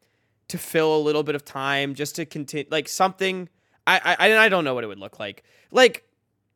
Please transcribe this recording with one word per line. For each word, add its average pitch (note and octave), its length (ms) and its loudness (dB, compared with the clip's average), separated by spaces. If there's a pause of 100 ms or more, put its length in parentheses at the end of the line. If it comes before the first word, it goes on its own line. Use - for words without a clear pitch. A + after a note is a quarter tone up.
(480)
to - 80 -8
fill D#3+ 400 0
a - 20 2
little D3+ 240 0
bit D3 120 -4
of C#3+ 100 -8
time C#3 500 -4
just C#3+ 220 -8
to E3+ 80 -6
conti-, D3 460 -10
like, D#3 180 -2
something. F#3 600 -2 (360)
I, F3 320 2
I, F#3+ 120 6
I, A3 160 6
I - 20 6
don't F#3 160 0
know C3 100 -2
what B2 80 -4
it A2+ 40 -6
would G2 120 -12
look G2 220 -14
like. G2+ 240 -12 (260)
Like, - 380 2 (480)